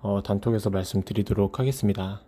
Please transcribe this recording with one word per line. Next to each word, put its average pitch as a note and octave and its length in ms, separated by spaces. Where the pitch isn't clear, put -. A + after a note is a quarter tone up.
어, G2+ 220
단톡에서 G#2+ 480
말씀드리도록 G2 880
하겠습니다. G#2 680